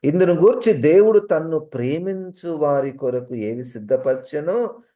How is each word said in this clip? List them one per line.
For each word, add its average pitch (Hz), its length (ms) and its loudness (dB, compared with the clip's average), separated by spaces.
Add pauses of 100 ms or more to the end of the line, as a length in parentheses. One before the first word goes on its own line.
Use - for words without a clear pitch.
"ఇందును 175 300 2
గూర్చి 220 400 4
దేవుడు 190 460 6
తన్ను 165 400 -2
ప్రేమించు 175 880 -8
వారి 143 420 -2
కొరకు 127 440 -6
ఏవి 113 280 -6
సిద్ధపరచెనో 131 1160 -4 (140)